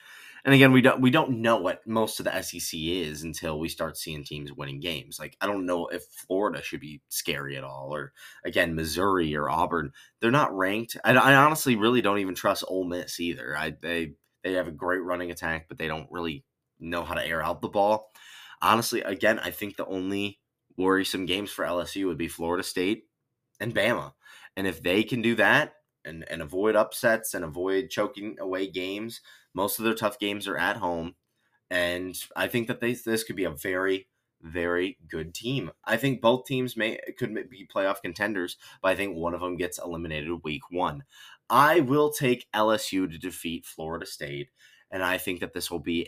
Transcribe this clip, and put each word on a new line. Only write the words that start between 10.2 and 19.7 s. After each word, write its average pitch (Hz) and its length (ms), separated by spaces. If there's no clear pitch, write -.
not 139 240
ranked. 98 480
I, 123 120
I 127 200
honestly 143 400
really 113 260
don't 101 180
even 95 140
trust 98 340
Ole 92 180
Miss 87 340
either. 80 360
I, 76 240
they, 82 340
they 92 100
have 90 140
a 85 40
great 87 320
running 87 260
attack, 80 380
but 82 100
they 82 100
don't 78 240
really 82 320
know 85 240
how 82 100
to 82 120
air 80 180
out 85 180
the 107 80
ball. 107 420
Honestly, 110 400
again, 104 380
I 90 120
think 101 240